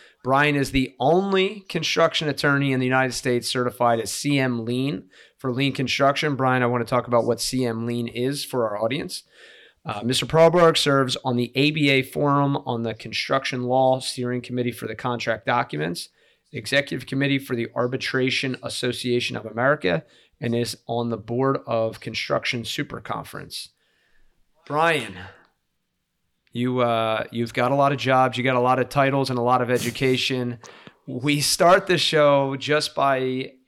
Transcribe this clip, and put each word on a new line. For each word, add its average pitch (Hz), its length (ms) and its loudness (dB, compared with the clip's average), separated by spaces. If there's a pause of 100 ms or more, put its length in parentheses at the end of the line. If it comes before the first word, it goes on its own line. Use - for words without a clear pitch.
(220)
Brian 143 320 4
is 139 160 0
the 131 280 -2
only 190 600 2
construction 160 680 0
attorney 139 440 2
in 127 60 2
the 127 60 0
United 131 280 2
States 120 360 -2
certified 120 500 2
as 104 120 -4
C 143 260 0
M 123 260 0
Lean 131 460 -4 (280)
for 131 140 -4
Lean 135 200 0
Construction. 139 640 0
Brian, 127 280 2
I - 20 2
want 120 200 0
to - 40 -10
talk 120 180 0
about 117 180 2
what 117 160 0
C 127 240 -2
M 113 200 -4
Lean 120 220 -4
is 131 380 -4
for 117 220 -2
our 104 160 -4
audience. 160 400 -4 (640)
Uh, 107 180 -8
Mister 127 220 -2
Perlberg 165 520 6
serves 135 460 2
on 127 120 -2
the 120 200 -2
A 147 160 2
B 151 180 2
A 135 140 4
Forum 143 540 0
on 120 260 -4
the 113 100 -4
Construction 123 680 -4
Law 131 360 2
Steering 123 420 -4
Committee 123 300 -2
for 117 160 -8
the 110 80 -8
Contract 117 500 -4
Documents, 151 640 -2 (420)
Executive 131 560 -4
Committee 139 320 0
for 135 160 -8
the 117 200 -2
Arbitration 131 880 -2
Association 123 760 -4
of 110 80 -10
America, 147 580 0 (380)
and 120 140 -2
is 117 220 -2 (100)
on 120 220 -2
the 113 80 -4
board 127 500 -2
of 113 320 -2
Construction 117 680 -4
Super 120 340 -8
Conference. 107 720 -12 (960)
Brian, 143 500 0 (1400)
you, 123 280 -2
uh, 113 520 0
you've 117 220 -4
got 123 180 2
a 139 40 2
lot 139 160 4
of 135 80 -2
jobs, 131 380 2
you 123 60 -2
got 131 120 2
a 123 40 2
lot 127 200 4
of 120 100 -2
titles 135 400 2
and 127 80 -2
a 120 60 0
lot 123 180 4
of 120 80 -2
education. 123 880 0 (480)
We 143 360 0
start 180 440 4
the 175 140 2
show 143 560 4
just 147 400 -2
by 131 580 0 (140)